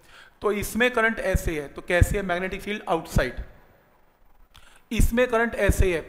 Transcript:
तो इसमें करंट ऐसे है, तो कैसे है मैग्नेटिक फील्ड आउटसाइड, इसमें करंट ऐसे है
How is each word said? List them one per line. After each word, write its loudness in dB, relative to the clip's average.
तो 2
इसमें 0
करंट 2
ऐसे -2
है, -12
तो -16
कैसे 2
है -4
मैग्नेटिक -4
फील्ड -8
आउटसाइड, -2
इसमें 4
करंट 0
ऐसे 4
है -2